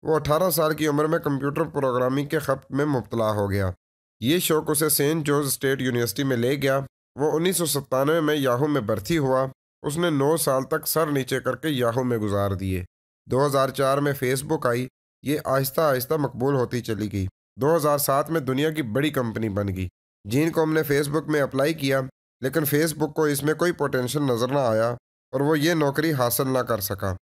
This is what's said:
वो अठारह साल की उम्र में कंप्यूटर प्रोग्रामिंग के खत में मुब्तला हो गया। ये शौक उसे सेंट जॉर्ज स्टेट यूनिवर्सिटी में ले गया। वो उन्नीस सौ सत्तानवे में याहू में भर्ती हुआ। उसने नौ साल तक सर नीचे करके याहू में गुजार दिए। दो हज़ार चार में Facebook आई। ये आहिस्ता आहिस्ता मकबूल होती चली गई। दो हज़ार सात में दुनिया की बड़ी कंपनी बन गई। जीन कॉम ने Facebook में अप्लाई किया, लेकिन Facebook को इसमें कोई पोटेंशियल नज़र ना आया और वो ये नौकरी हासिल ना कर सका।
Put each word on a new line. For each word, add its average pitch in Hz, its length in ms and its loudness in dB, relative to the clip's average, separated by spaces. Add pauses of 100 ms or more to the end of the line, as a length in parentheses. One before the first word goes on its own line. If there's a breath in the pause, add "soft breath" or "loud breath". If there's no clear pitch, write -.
वो 151 100 2
अठारह 151 340 2
साल 156 240 2
की 151 140 0
उम्र 151 200 2
में 160 120 2
कंप्यूटर 143 440 -2
प्रोग्रामिंग 135 640 0
के 156 120 0
खत 139 220 -2 (100)
में 139 140 0
मुब्तला 120 400 -2
हो 104 220 0
गया। 95 260 0 (480)
ये 143 180 2
शौक 156 300 0
उसे 151 200 2
सेंट 151 360 2
जॉर्ज 143 240 0
स्टेट 135 320 -2
यूनिवर्सिटी 120 420 -2
में 135 140 0
ले 123 200 0
गया। 139 220 0 (380)
वो 143 140 0
उन्नीस 165 260 0
सौ 170 80 0
सत्तानवे 143 560 0
में 151 140 2
याहू 131 320 0
में 139 200 0
भर्ती 107 280 -2
हुआ। 131 360 0 (320)
उसने 165 260 0
नौ 147 280 2
साल 135 260 0
तक 156 240 -4
सर 160 220 0
नीचे 131 300 -2
करके 127 300 -4
याहू 123 340 0
में 120 160 0
गुजार 101 360 0
दिए। 92 300 -4 (440)
दो 131 160 2
हज़ार 135 240 2
चार 135 300 0
में 143 140 2
Facebook 139 540 -2
आई। 123 220 -2 (360)
ये 143 220 -2
आहिस्ता 135 420 0
आहिस्ता 127 280 0
मकबूल 139 380 0
होती 123 260 0
चली 107 260 -4
गई। 98 200 -2 (320)
दो 147 160 2
हज़ार 147 220 2
सात 143 320 0
में 156 160 -2
दुनिया 135 260 0
की 156 100 -4
बड़ी 139 300 0
कंपनी 113 380 -2
बन 101 180 -2
गई। 92 220 -4 (380)
जीन 143 220 2
कॉम 160 200 0
ने 156 140 2
Facebook 147 440 -2
में 151 140 0
अप्लाई 139 320 0
किया, 135 360 -2 (340)
लेकिन 139 220 0
Facebook 147 480 0
को 156 140 2
इसमें 147 280 0
कोई 170 160 0
पोटेंशियल 135 520 -2
नज़र 123 280 0
ना 135 180 2
आया 113 280 2 (360)
और 131 80 0
वो 147 140 4
ये 156 200 2
नौकरी 151 360 2
हासिल 127 360 0
ना 131 140 0
कर 117 200 -2
सका। 98 360 -4 (120)